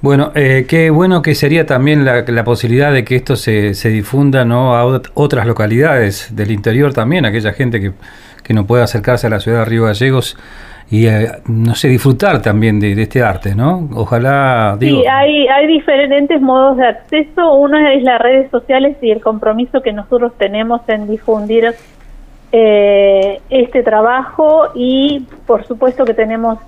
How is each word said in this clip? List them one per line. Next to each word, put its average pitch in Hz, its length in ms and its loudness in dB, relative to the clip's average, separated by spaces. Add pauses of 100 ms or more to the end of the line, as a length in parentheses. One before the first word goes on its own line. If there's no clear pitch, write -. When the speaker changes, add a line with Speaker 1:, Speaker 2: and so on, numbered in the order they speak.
Speaker 1:
Bueno, 143 340 2
eh, 131 320 2
qué 160 220 2
bueno 170 320 2
que 151 120 0
sería 156 320 0
también 143 380 2
la, 120 240 0
la 117 160 -2
posibilidad 120 480 0
de 127 140 0
que 131 100 -2
esto 127 220 -2
se, 104 360 -2
se 107 140 -4
difunda, 131 560 0
¿no? 120 320 0
A 120 80 2
ot-, 127 300 -2
otras 139 340 0
localidades 113 880 0
del 107 160 -4
interior 117 400 0
también, 127 340 -2
aquella 107 280 -2
gente 120 260 -2
que, 98 140 -4 (500)
que - 100 -2
no 104 120 0
pueda 120 180 2
acercarse 120 440 -2
a - 20 0
la 107 100 -2
ciudad 117 200 -2
de 110 60 0
Río 113 200 0
Gallegos 120 520 -2 (540)
y, 113 160 2
eh, 110 240 0 (160)
no 113 280 0
sé, - 120 -2
disfrutar 135 540 2
también 107 400 0
de, 104 140 0
de 110 80 -2
este 123 200 -2
arte, 98 320 -2
¿no? 156 400 -2
Ojalá, 120 840 0
digo 269 220 0
Speaker 2:
Sí, 254 80 2
hay, 277 400 2
hay 277 200 2
diferentes 285 760 0
modos 262 340 2
de 254 100 0
acceso. 302 680 -2
Uno 285 240 2
es 285 260 2
las 247 180 0
redes 262 300 2
sociales 269 500 0
y 233 80 -2
el 214 120 0
compromiso 220 600 -2
que 233 120 -4
nosotros 233 440 -2
tenemos 220 520 -2
en 208 180 -4
difundir, 220 680 -2 (760)
eh, 202 880 2 (100)
este 247 340 0
trabajo, 262 840 0 (100)
y 262 500 -2 (220)
por 214 180 0
supuesto 254 380 -2
que 226 100 -2
tenemos 226 540 -2